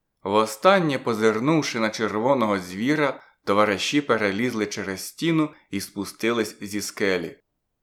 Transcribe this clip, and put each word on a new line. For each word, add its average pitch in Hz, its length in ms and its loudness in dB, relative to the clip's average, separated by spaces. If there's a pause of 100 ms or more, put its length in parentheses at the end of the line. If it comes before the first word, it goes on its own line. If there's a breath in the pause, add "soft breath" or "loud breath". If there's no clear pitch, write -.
(220)
Востаннє 185 760 2
позирнувши 117 840 0
на 110 100 0
червоного 110 680 0
звіра, 127 640 -2 (240 loud breath)
товариші 104 560 2
перелізли 110 680 0
через 95 400 -8
стіну 156 440 0 (200 loud breath)
і 98 100 -4
спустились 110 800 -2
зі 104 200 -8
скелі. 92 580 -2 (440)